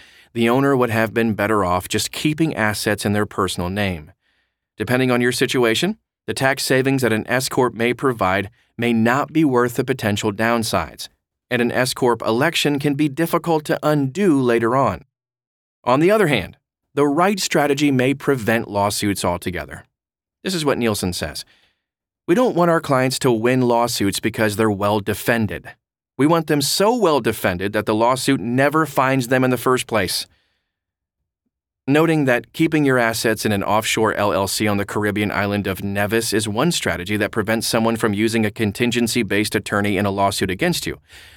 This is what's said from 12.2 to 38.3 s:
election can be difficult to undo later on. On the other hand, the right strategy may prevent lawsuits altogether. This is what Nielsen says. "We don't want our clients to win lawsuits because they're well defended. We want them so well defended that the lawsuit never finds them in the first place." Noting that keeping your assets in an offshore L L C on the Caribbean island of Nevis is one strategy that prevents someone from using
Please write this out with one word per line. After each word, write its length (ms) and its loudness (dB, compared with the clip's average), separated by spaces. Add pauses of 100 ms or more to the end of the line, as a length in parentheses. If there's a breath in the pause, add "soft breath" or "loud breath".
election 540 0
can 180 -2
be 120 0
difficult 580 -2
to 160 -2
undo 560 2
later 380 2
on. 300 -2 (800)
On 160 2
the 100 4
other 160 4
hand, 300 -2 (360)
the 140 2
right 320 2
strategy 500 0
may 240 2
prevent 560 -2
lawsuits 540 0
altogether. 640 -6 (580)
This 100 -4
is 120 -4
what 120 0
Nielsen 360 0
says. 320 -8 (800 soft breath)
"We 80 4
don't 200 2
want 140 2
our 120 2
clients 380 0
to 120 2
win 300 2
lawsuits 580 0
because 380 -2
they're 120 2
well 300 0
defended. 720 -2 (480)
We 100 2
want 200 2
them 140 0
so 320 0
well 280 2
defended 500 -2
that 140 -2
the 100 0
lawsuit 460 2
never 440 2
finds 440 0
them 160 2
in 60 2
the 60 0
first 300 0
place." 400 -2 (1600)
Noting 380 4
that 260 0
keeping 320 0
your 160 4
assets 460 0
in 80 2
an 100 0
offshore 500 0
L 200 0
L 140 0
C 200 -2
on 80 0
the 100 -2
Caribbean 460 -2
island 360 -2
of 160 -6
Nevis 500 -2
is 140 0
one 260 0
strategy 420 -4
that 160 -2
prevents 360 -2
someone 280 0
from 180 0
using 320 0